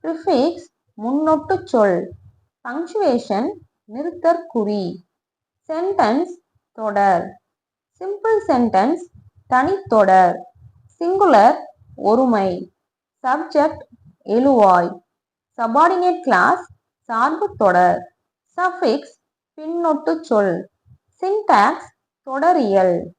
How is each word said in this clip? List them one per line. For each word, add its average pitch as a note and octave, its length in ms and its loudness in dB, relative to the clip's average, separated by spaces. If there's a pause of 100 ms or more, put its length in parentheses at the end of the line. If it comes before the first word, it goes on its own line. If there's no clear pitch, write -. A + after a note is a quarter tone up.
ப்ரிஃபிக்ஸ் D#4+ 600 -2 (320)
முன்னொட்டு D4+ 640 -2
சொல். G3+ 340 2 (640)
பங்க்சுவேஷன் C#4+ 840 -4 (400)
நிறுத்தற்குறி. C4 960 -4 (840)
சென்டென்ஸ் E4+ 640 -2 (460)
தொடர். G3+ 460 0 (760)
சிம்பிள் G#4 460 -2
சென்டென்ஸ் A#3+ 560 0 (480)
தனித்தொடர். A3 840 2 (640)
சிங்குலர் E4+ 580 4 (380)
ஒருமை. A3 520 2 (760)
சப்ஜெக்ட் D4+ 600 -2 (420)
எழுவாய். G3+ 640 4 (680)
சப்பார்டினேட் E4+ 640 0
கிளாஸ் A3 440 2 (440)
சார்பு C4+ 380 -2 (100)
தொடர். F3+ 440 2 (580)
சஃபிக்ஸ் F4+ 560 -4 (440)
பின்னொட்டு D#4+ 640 -4
சொல். G3+ 340 0 (680)
சின்டாக்ஸ் F4+ 680 0 (380)
தொடரியல். B3 680 2 (220)